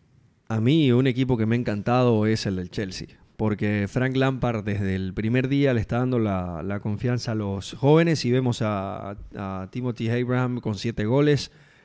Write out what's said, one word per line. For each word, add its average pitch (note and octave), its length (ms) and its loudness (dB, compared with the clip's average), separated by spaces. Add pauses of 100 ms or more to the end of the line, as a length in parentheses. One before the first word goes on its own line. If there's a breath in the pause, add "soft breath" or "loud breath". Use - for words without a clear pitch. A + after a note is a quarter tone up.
(480)
A A2 140 -2
mí C#3 300 4
un B2+ 160 4
equipo B2+ 300 0
que A2 100 2
me A2+ 80 2
ha A#2+ 40 0
encantado A#2 680 2
es A2 180 0
el F#2+ 120 -2
del F2+ 120 -6
Chelsea, F#2+ 380 -8 (280)
porque G#2 540 0
Frank B2+ 260 -2
Lampard B2 480 0
desde G2 300 -2
el F#2+ 180 -2
primer A#2 360 0
día C#3 260 4
le A2+ 80 2
está A#2 160 -2
dando B2+ 220 2
la, F2+ 420 -2
la G2 200 -6
confianza A#2 500 -2
a G#2+ 40 -2
los G2 380 -4
jóvenes D#3 520 4
y A#2+ 60 2
vemos B2+ 300 0
a, G2+ 560 -4 (180)
a F#2+ 360 -8
Timothy B2 380 -6
Abraham B2 500 -2
con A2 160 -4
siete A2 300 -4
goles, C#3 460 2 (340 soft breath)